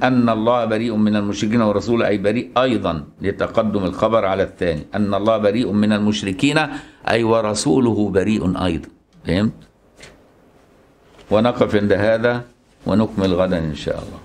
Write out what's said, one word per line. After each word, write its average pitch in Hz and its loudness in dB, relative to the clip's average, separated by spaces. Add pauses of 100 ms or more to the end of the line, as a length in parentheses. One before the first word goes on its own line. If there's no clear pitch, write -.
أن 123 4
الله 113 2
بريء 110 -2
من 107 2
المشركين 104 -2
ورسوله"، 107 0
أي 104 0
بريء 104 -2
أيضًا 98 0 (180)
لتقدم 98 -2
الخبر 107 0
على 95 0
الثاني، 85 -4 (140)
"أن 101 0
الله 107 2
بريء 104 0
من 104 2
المشركين"، 104 0 (520)
أي 117 2
"ورسوله 110 2
بريء 95 0
أيضًا". 82 -4 (400)
فهمت؟ 95 0 (1800)
ونقف 113 2
عند 101 2
هذا 113 2 (420)
ونكمل 95 0
غدا 90 2
إن 80 -4
شاء 78 -4
الله. - -12